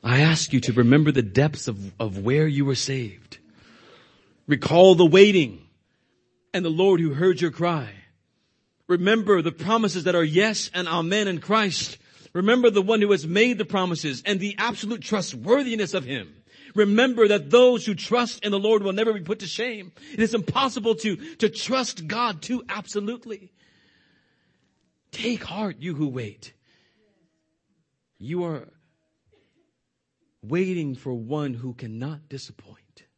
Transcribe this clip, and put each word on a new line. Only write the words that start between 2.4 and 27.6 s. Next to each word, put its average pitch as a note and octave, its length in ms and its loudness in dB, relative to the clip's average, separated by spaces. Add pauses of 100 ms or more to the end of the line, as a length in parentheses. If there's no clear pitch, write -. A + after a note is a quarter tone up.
you C#3+ 180 -2
were C3+ 100 -2
saved. B2 640 -10 (1080)
Recall F3 480 8
the E3+ 120 6
waiting E3+ 600 6 (880)
and F#3 120 -4
the E3 60 -2
Lord F3+ 300 4
who D#3 140 0
heard F3+ 260 2
your E3+ 100 0
cry. D#3 400 -4 (960)
Remember F#3+ 540 2
the E3 120 -2
promises F#3+ 520 -2
that F3+ 100 0
are E3+ 100 2
yes F#3+ 500 0
and F3 140 -4
amen F3 400 -2
in F3 120 -6
Christ. G#3 560 -2 (380)
Remember A#3 340 4
the G3+ 140 2
one G#3+ 180 0
who G3+ 120 2
has D#3+ 140 -2
made G#3+ 300 2
the G3+ 80 -4
promises D#3+ 640 -4
and G3 140 -2
the G3+ 180 -6
absolute A3 420 -6
trustworthiness G#3+ 920 -2
of F3 100 -4
him. B2 300 -10 (400)
Remember A3 540 4
that G3 200 0
those A#3+ 380 6
who G#3+ 80 -2
trust A#3+ 500 -4
in G#3 60 -2
the G3 80 -2
Lord G#3 240 2
will G3 100 -4
never A3 200 0
be G#3 80 -4
put F#3 180 -6
to G3+ 80 -12
shame. G#3 460 -8 (200)
It A#3 60 -10
is G#3+ 160 0
impossible A#3 640 -2
to, A3 180 -4 (220)
to A3+ 120 0
trust A#3 600 -6
God G#3+ 340 -4
too B3 260 -8
absolutely. G#3 840 -10 (1600)
Take A3+ 320 -6
heart, F#3 340 -8
you D#3+ 160 -8
who C#3+ 140 -4
wait. A#2+ 440 -12 (1700)